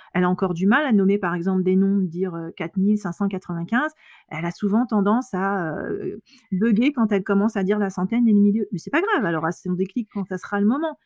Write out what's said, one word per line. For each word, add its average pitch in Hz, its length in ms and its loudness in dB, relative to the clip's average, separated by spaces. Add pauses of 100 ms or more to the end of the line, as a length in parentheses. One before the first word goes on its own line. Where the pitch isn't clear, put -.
(140)
Elle 185 120 2
a 180 60 2
encore 185 220 0
du 175 140 -2
mal 269 180 4
à 262 80 0
nommer, 196 260 4
par 180 160 -4
exemple, 185 280 0
des 185 140 2
noms, 196 220 2
de 185 80 0
dire, 175 280 -6
euh, 165 220 -8
quatre 165 220 -8
mille 208 200 2
cinq 185 140 -6
cent 202 160 -2
quatre-vingt-quinze. 185 640 -4 (360)
Elle 160 160 -8
a 175 60 -4
souvent 214 360 0
tendance 214 480 0
à, 185 420 -2
euh, - 400 -6 (340)
bugger 226 420 2
quand 220 200 0
elle 196 100 2
commence 202 340 0
à 190 60 0
dire 208 160 2
la 196 120 0
centaine 226 360 0
et 220 60 6
le 202 80 6
milieu. 208 320 4
Mais 165 60 -4
c'est 185 120 -12
pas 311 120 2
grave, 392 220 0
elle 170 120 0
aura 160 160 0
son 180 220 -6
déclic 190 380 -4
quand 196 120 -4
ça 185 140 -6
sera - 200 -6
le 202 80 2
moment. 294 400 0